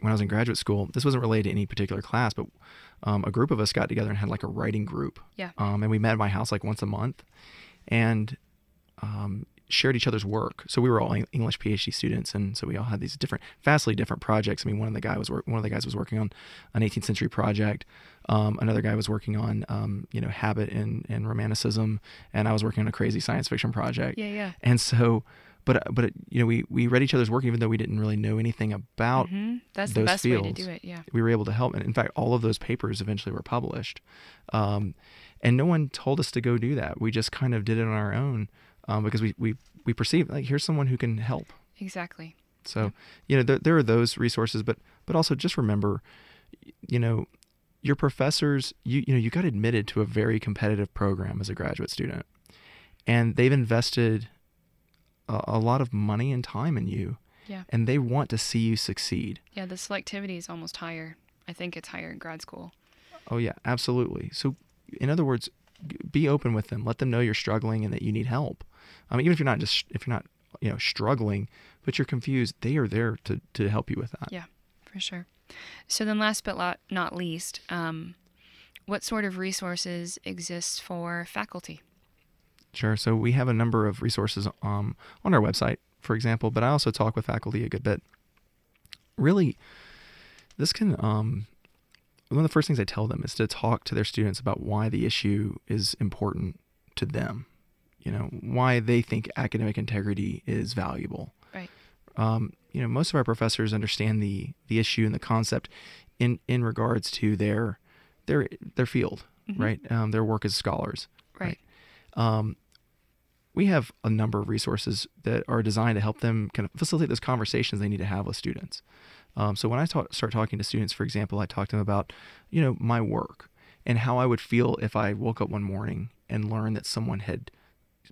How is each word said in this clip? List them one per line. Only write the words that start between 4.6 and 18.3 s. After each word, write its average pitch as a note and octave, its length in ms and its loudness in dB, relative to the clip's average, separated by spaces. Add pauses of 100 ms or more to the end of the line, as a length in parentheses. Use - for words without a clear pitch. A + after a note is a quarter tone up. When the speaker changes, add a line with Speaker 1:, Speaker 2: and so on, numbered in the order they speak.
Speaker 1:
group. - 360 -6 (160)
Speaker 2:
Yeah. F#3 220 -10
Speaker 1:
Um, G#2 240 0
and G#2+ 80 2
we A2 80 4
met A2+ 140 4
at A2 60 2
my G#2 100 2
house, G2+ 240 0
like, G2+ 120 0
once G#2 180 -4
a G#2 40 0
month G#2+ 360 -4 (680)
and, A2+ 480 2 (680)
um, G#2 440 -6 (220)
shared - 260 2
each A#2+ 140 0
other's A2 160 0
work. G#2+ 420 -4
So - 160 2
we B2+ 80 6
were A2 100 6
all A2 140 0
Eng-, A2+ 160 0
English A2+ 300 0
P G#2 120 0
H G2+ 120 0
D - 80 -2
students, - 420 -2
and G2+ 220 -2
so - 100 -6
we - 100 -2
all G#2+ 100 -4
had G#2 120 -2
these - 180 -6
different, - 280 -4 (180)
vastly C#3 320 6
different - 260 -2
projects. G#2+ 460 0
I - 20 -2
mean, G#2 120 0
one A2 80 -2
of G#2+ 60 -4
the - 60 -4
guy G#2+ 160 -2
was - 140 -4
wor-, - 160 -4
one A2+ 120 0
of G#2+ 40 -2
the A2 80 -2
guys G#2+ 140 -2
was - 100 -4
working G#2+ 240 -2
on G#2+ 140 -2 (420)
an A2 80 2
eighteenth G#2+ 240 0
century - 220 0
project. G#2+ 560 0 (440)
Um, G#2+ 320 4